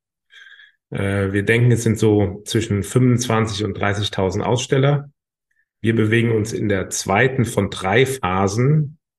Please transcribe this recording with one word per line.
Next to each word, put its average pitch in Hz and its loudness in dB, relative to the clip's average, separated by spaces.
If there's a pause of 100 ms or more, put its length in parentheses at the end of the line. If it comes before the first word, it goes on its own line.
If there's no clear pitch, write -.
(920)
Äh, 98 -2
wir 101 0
denken, 117 4
es 110 0
sind 107 2
so 104 2
zwischen 101 -2
fünfundzwanzig 110 0
und 98 -6
dreißigtausend 101 -2
Aussteller. 139 0 (720)
Wir 113 0
bewegen 113 2
uns 107 -2
in 101 -4
der 95 -2
zweiten 107 0
von 98 -2
drei 107 0
Phasen, 120 0 (200)